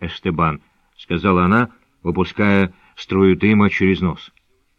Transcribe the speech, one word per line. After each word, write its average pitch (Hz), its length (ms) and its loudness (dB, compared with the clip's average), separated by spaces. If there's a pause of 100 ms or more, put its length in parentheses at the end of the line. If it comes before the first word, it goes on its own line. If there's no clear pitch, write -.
Эстебан", 82 600 -4 (360)
сказала 90 480 0
она, 117 260 0 (300)
выпуская 92 720 -2 (220)
струю 95 400 2
дыма 104 340 2
через 95 320 -2
нос. 87 300 -6 (480)